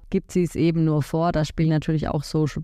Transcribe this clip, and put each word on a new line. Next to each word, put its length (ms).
gibt 200
sie 120
es 120
eben 300
nur 160
vor? 300
Da 140
spielen 240
natürlich 380
auch 160
Social 400